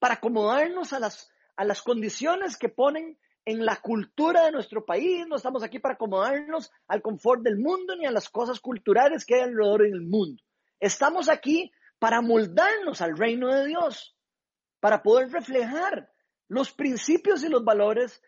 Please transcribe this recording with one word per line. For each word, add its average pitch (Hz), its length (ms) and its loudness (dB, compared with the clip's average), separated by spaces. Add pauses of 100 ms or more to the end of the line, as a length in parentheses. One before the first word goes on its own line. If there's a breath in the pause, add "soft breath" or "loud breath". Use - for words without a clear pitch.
para 240 140 2
acomodarnos 247 760 0
a 269 60 -6
las, 220 320 -8 (260)
a 196 80 -2
las 202 180 -2
condiciones 247 760 -2
que - 120 -4
ponen 311 500 -2 (260)
en 220 200 -4
la 220 120 2
cultura 302 680 0
de 311 80 2
nuestro 214 320 -6
país. 339 440 -2
No 311 80 -6
estamos 254 260 -6
aquí 226 160 -10
para 269 160 -4
acomodarnos 233 800 -4 (160)
al 208 140 -2
confort 226 400 0
del 220 160 0
mundo 359 360 -2
ni 339 120 -6
a 269 40 0
las 214 180 -2
cosas 233 300 -4
culturales 247 680 2
que 233 120 2
hay 254 60 4
alrededor 214 400 2
del 202 180 2
mundo. 170 420 -2 (380)
Estamos 277 480 0
aquí 320 420 0 (340 soft breath)
para 226 160 4
moldarnos 233 800 2
al 165 160 -2
reino 233 320 0
de 269 180 2
Dios, 311 480 -4 (640)
para 208 240 2
poder 247 280 4
reflejar 262 800 -4 (380)
los 262 220 -2
principios 294 720 0
y 320 60 -4
los 247 160 0
valores 220 640 0